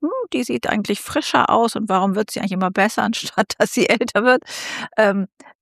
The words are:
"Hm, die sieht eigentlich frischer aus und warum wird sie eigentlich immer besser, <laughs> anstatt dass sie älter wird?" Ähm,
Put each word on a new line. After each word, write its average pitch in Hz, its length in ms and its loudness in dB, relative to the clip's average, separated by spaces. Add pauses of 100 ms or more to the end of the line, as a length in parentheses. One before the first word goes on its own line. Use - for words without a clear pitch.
"Hm, 302 80 -2 (240)
die 247 100 0
sieht 240 240 -4
eigentlich 208 320 -2
frischer - 480 0
aus 226 280 2
und 214 120 -4
warum 190 260 2
wird 214 160 -2
sie - 100 -6
eigentlich 196 120 -4
immer 185 180 -2
besser, 202 320 0 (180)
<laughs> - 140 -10
anstatt - 240 0
dass - 140 2
sie 226 160 2
älter 233 360 0
wird?" 254 180 4 (560)
Ähm, 202 300 4 (340)